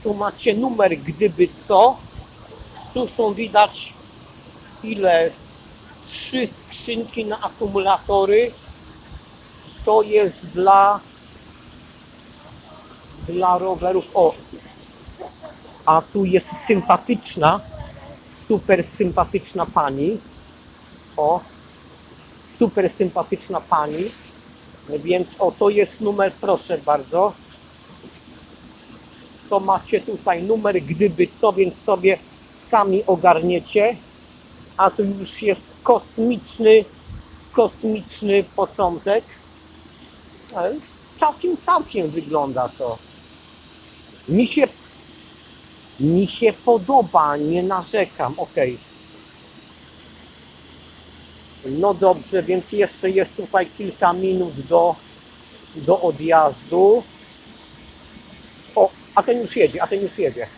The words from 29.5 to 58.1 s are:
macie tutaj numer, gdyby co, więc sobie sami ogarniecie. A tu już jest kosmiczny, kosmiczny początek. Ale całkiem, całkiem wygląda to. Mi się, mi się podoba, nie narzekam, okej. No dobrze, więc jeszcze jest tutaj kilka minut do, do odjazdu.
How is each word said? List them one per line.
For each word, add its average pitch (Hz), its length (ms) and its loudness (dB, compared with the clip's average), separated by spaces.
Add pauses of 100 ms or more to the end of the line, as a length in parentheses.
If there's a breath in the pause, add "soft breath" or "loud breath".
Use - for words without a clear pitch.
macie 190 420 0
tutaj 180 420 -4
numer, 202 380 0
gdyby 165 460 2
co, - 260 2
więc 185 240 2
sobie 190 400 2 (400)
sami 202 480 4
ogarniecie. 180 880 4 (840)
A 190 140 6
tu 220 120 -2
już 196 380 -4
jest 202 320 0 (100)
kosmiczny, 226 1000 4 (680)
kosmiczny 208 880 0 (120)
początek. 196 680 0 (1300)
Ale 196 200 -4 (400)
całkiem, 320 420 0
całkiem 311 500 0
wygląda 143 640 -2
to. 117 280 -6 (1300)
Mi 214 180 4
się, - 200 2 (1300)
mi 170 280 4
się 214 260 2 (120)
podoba, 185 720 4
nie 160 260 0
narzekam, 180 760 -2
okej. 131 400 -2 (3000)
No 202 140 2
dobrze, 180 500 2
więc 180 280 -2
jeszcze 202 380 0
jest 190 280 0
tutaj 185 280 0
kilka 180 480 0
minut 185 400 -2 (160)
do, 170 260 4 (800)
do 165 260 2
odjazdu. 165 1000 4 (1700)